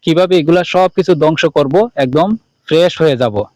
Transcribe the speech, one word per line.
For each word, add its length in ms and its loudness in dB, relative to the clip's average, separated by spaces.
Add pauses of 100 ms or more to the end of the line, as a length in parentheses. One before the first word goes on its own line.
কিভাবে 320 0
এগুলা 280 2
সব 320 0
কিছু 180 0
ধ্বংস 300 0
করব, 300 -2 (200)
একদম 340 0 (380)
ফ্রেশ 340 0
হয়ে 160 2
যাব। 200 -2 (200)